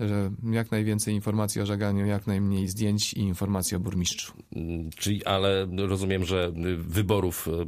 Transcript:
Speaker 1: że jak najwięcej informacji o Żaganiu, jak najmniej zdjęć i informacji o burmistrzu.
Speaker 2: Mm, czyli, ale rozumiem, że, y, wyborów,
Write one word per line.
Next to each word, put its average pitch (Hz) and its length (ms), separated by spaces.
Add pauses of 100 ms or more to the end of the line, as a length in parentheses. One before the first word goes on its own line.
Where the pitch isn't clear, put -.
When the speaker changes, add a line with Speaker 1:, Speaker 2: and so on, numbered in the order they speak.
Speaker 1:
że 104 300 (220)
jak 113 180
najwięcej 107 440
informacji 107 460
o 101 60
Żaganiu, 101 400
jak 101 200
najmniej 98 420
zdjęć 104 460
i - 60
informacji 98 560
o 90 40
burmistrzu. 90 520 (240)
Speaker 2:
Mm, 82 340
czyli, 101 340
ale 98 420 (100)
rozumiem, 95 480
że, 87 280 (140)
y, 90 100
wyborów, 90 720 (200)